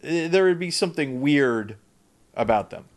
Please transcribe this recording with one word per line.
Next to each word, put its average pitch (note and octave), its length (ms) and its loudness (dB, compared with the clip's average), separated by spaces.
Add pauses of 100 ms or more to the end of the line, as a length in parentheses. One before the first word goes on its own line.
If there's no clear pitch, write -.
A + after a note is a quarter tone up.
eh, E3 240 -4
there F#3+ 180 4
would F3+ 140 2
be F3 120 -6
something D3 500 -4
weird B2 540 2 (580)
about A2 360 0
them. - 160 -16 (120)